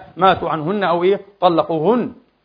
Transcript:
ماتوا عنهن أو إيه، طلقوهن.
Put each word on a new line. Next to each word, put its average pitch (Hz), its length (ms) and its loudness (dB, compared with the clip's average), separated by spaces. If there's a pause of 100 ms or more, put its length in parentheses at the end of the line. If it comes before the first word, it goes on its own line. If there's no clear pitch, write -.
(160)
ماتوا 170 340 2
عنهن 170 340 -4
أو 170 180 0
إيه، 190 180 0 (200)
طلقوهن. 165 720 0 (320)